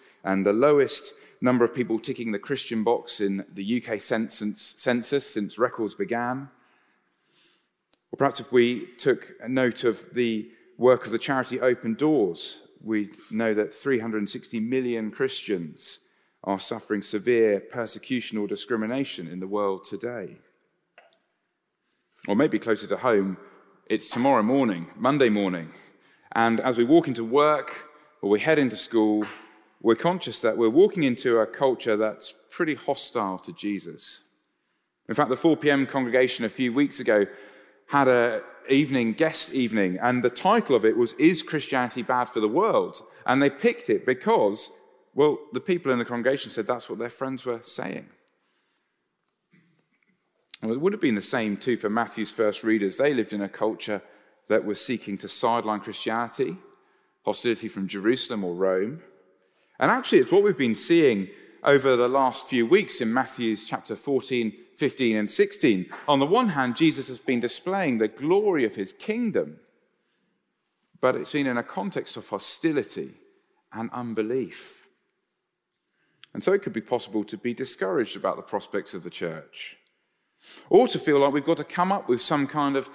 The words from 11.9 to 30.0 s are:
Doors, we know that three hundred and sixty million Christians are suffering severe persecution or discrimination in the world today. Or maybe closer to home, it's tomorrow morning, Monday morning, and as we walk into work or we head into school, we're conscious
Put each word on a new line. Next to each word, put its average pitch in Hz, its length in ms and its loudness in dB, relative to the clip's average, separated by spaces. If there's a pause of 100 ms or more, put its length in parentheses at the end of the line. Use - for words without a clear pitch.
Doors, 120 680 0 (160)
we 107 320 -4 (220)
know 113 200 0
that 104 220 -2
three 135 240 -2
hundred 110 200 -4
and 104 100 -2
sixty 113 320 -8
million 120 500 -2
Christians 95 880 -6 (460)
are 95 160 -4
suffering 107 420 -6
severe 110 560 2
persecution 113 800 -8
or 101 80 -2
discrimination 110 800 -4
in 87 140 -12
the 95 80 -8
world 98 360 -2
today. 110 520 -10 (1900)
Or 101 80 2
maybe 139 240 2
closer 107 260 -2
to 95 120 -2
home, 98 400 2 (500)
it's 110 200 -2
tomorrow 120 360 2
morning, 110 500 0
Monday 131 360 2
morning, 90 400 -2 (600)
and 113 300 2
as 123 180 0
we 120 60 4
walk 160 240 6
into 113 160 -4
work 143 640 0 (340)
or 101 80 0
we 104 80 6
head 151 200 4
into 120 180 2
school, 107 480 2 (560)
we're 113 160 4
conscious 170 460 -2